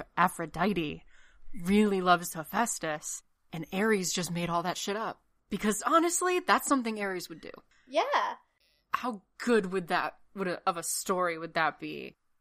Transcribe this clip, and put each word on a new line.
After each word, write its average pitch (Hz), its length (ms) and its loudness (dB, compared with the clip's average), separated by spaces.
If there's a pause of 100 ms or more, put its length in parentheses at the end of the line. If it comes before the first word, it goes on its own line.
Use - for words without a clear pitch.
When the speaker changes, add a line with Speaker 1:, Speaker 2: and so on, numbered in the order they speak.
(160)
Speaker 1:
Aphrodite 170 880 0 (600)
really 202 360 6
loves 175 340 4
Hephaestus 165 880 -4 (300)
and 160 220 -6
Ares 196 400 2
just 170 180 -2
made 170 180 -2
all 170 140 0
that 175 140 -2
shit 196 180 -4
up? 214 260 -6 (280)
Because 208 360 0
honestly, 349 540 4
that's 247 300 2
something 226 320 0
Ares 190 260 -4
would 165 140 -16
do. - 100 -14 (340)
Speaker 2:
Yeah. 269 160 0 (920)
Speaker 1:
How 240 300 -4 (160)
good 202 340 2
would 180 160 -4
that, 156 260 0 (200)
would 190 120 -4
a, 170 180 -4
of 180 120 2
a 165 60 -6
story 180 540 -2
would 165 180 -10
that 156 260 0
be? 147 340 -12 (260)